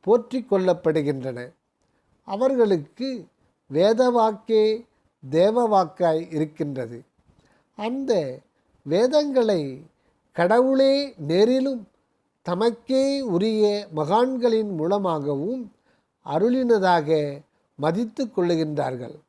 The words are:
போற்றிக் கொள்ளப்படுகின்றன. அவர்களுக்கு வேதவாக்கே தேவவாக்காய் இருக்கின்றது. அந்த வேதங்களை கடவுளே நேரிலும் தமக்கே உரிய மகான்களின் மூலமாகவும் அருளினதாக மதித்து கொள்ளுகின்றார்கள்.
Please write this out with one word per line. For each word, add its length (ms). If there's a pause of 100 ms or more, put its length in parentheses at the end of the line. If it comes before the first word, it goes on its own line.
போற்றிக் 520
கொள்ளப்படுகின்றன. 1000 (720)
அவர்களுக்கு 1000 (460)
வேதவாக்கே 1120 (460)
தேவவாக்காய் 1040
இருக்கின்றது. 720 (720)
அந்த 640 (440)
வேதங்களை 1000 (500)
கடவுளே 840
நேரிலும் 720 (600)
தமக்கே 720
உரிய 760
மகான்களின் 800
மூலமாகவும் 960 (540)
அருளினதாக 1120 (360)
மதித்து 500
கொள்ளுகின்றார்கள். 920 (120)